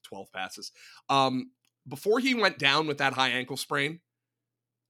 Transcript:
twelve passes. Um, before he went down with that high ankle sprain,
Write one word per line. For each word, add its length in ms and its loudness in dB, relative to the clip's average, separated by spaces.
twelve 280 -18
passes. 420 -12
Um, 440 2
before 300 0
he 160 2
went 240 2
down 280 2
with 120 -4
that 160 0
high 160 2
ankle 260 -4
sprain, 440 -4